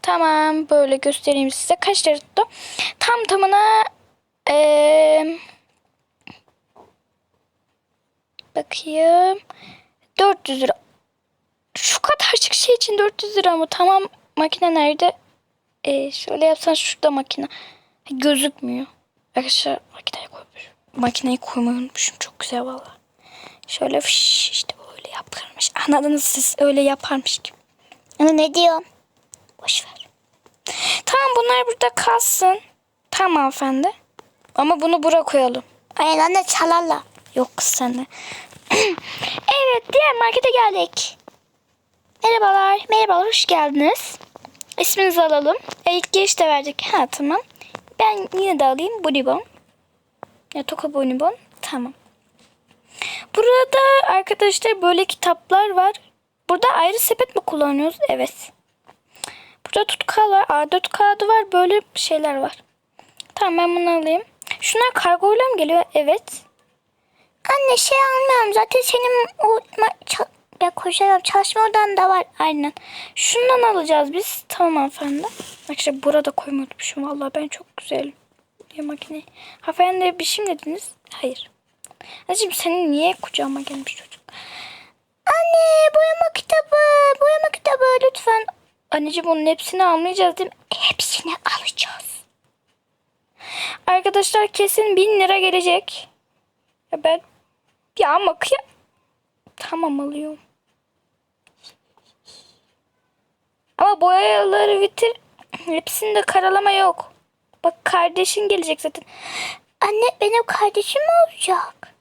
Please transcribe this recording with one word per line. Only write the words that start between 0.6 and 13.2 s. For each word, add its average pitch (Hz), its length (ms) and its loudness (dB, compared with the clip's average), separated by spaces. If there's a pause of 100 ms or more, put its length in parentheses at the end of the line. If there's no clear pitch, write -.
böyle 277 280 4
göstereyim 277 540 -2
size. - 280 -2
Kaç - 280 0
lira 294 120 2
tuttu? - 240 -2 (560)
Tam 466 240 0
tamına 403 600 2 (680)
eee, 311 880 4 (3250)
bakayım. 339 840 2 (800)
Dört - 300 2
yüz 262 120 -4
lira. - 120 0 (1000)
Şu - 260 -4
kadarcık - 520 0
şey - 220 2
için 427 220 -2
dört 415 260 -2